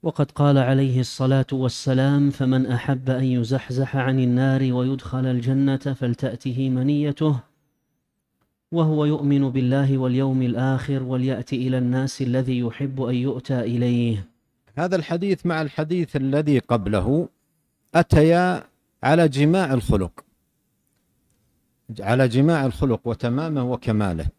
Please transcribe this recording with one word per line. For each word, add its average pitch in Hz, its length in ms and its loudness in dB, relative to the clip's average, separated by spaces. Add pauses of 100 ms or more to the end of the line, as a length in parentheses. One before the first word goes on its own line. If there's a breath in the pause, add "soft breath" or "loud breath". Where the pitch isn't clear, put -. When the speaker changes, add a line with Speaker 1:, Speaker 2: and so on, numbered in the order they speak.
Speaker 1:
وقد 151 280 -2
قال 143 280 2
عليه 131 420 2
الصلاة 131 520 0
والسلام: 135 760 0
"فمن 131 360 0
أحب 127 440 -2
أن 131 140 0
يزحزح 127 720 -2
عن 131 240 0
النار 131 520 2
ويدخل 131 540 -2
الجنة 131 500 0
فلتأته 127 960 -4
منيته 143 680 0 (1300)
وهو 156 320 2
يؤمن 143 460 2
بالله 135 480 0
واليوم 131 440 0
الآخر 131 600 -2
وليأتي 127 540 -4 (120)
إلى 127 100 0
الناس 131 440 -2
الذي 127 360 -2
يحب 135 440 -6
أن 123 120 -2
يؤتى 127 460 -4
إليه". 120 680 0 (480)
Speaker 2:
هذا 175 200 -2
الحديث 170 500 -2
مع 160 160 -2
الحديث 160 540 -4
الذي 143 420 2
قبله 107 720 0 (680)
أتيا 170 680 4 (380)
على 160 260 4
جماع 147 460 2
الخلق، 104 500 -2 (1800)
على 123 280 2
جماع 139 380 2
الخلق 123 380 0
وتمامه 127 680 -4
وكماله. 101 540 -2 (120)